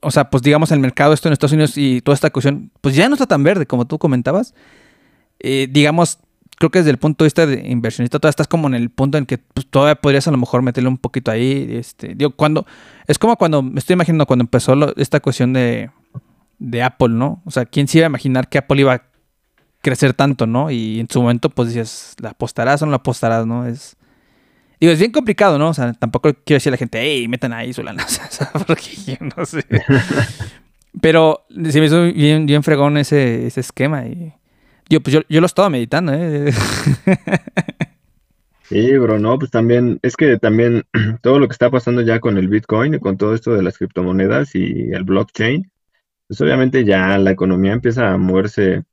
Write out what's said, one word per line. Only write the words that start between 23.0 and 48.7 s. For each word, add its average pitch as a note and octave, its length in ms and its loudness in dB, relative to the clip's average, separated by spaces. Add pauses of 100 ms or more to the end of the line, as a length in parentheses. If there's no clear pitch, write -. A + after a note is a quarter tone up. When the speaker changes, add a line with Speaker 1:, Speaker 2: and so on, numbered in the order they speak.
Speaker 1:
¿no? A#2+ 180 -4
Es... A#2+ 320 -12 (840)
Digo, E3 140 6
es D#3 60 0
bien A3 120 2
complicado, G#3 460 2
¿no? D3+ 120 2
O E3 40 -2
sea, B2 200 -4
tampoco B2 360 -2 (160)
quiero D3 120 2
decirle C3 180 0
a - 20 -4
la - 0 -
gente, A#2 240 -6
"Ey, C3 260 -2
metan B2 260 -6
ahí A#2 200 -10
su A#2+ 80 -10
lana", A2 240 -10
<laughs> - 240 -10
o - 20 -16
sea, - 200 -10 (160)
porque - 240 -4 (160)
yo C3+ 80 -8 (200)
no - 120 -8
sé. D3+ 220 -8
Speaker 2:
<laughs> - 1300 -2
Speaker 1:
Pero D#3+ 440 4 (240)
se D3 100 2
me D3+ 80 4
hizo E3 160 4 (100)
bien, D3+ 320 2
bien D3 160 2
fregón D3 360 2
ese, C3 500 0
ese B2 140 -6
esquema C3+ 440 -4
y... D#3+ 280 -12 (560)
Digo, D3+ 120 4
pues, B2+ 120 -2
yo, D#3 160 4
yo D#3 100 2
lo F3 80 2
estaba F#3+ 220 2
meditando, C#3+ 440 -2
¿eh? D3 440 -2
<laughs> G#2 60 -2 (2000)
Speaker 2:
Sí, A#2+ 280 4
bro, A2 220 2
no, A2+ 180 2
pues B2+ 140 -6
también, A#2+ 500 2
es B2 140 -2
que C#3 220 4
también A2+ 460 2 (100)
<clears throat> A2+ 280 -2
todo C3 180 4
lo C3+ 80 4
que - 60 -4
está B2 160 2
pasando B2 320 -2
ya A2+ 200 0
con G#2+ 160 0
el F#2 100 0
Bitcoin A2 460 0
y C#3 60 -4
con G2 180 -4
todo G#2+ 160 -2
esto A#2 200 -2
de G2 100 0
las F2+ 140 -4
criptomonedas F#2+ 760 -2
y G2+ 380 -4
el F#2+ 100 -6
blockchain, A2+ 640 -2 (580)
pues - 120 -12
obviamente C3 460 2
ya F#2+ 320 2
la F#2+ 140 2
economía F#2+ 420 0
empieza A#2+ 400 0
a F#2 40 0
moverse. F#2+ 760 0